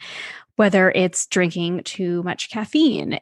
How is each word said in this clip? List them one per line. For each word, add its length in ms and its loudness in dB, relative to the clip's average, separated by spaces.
whether 340 6
it's 340 0
drinking 580 -2
too 400 -4
much 260 -8
caffeine 720 0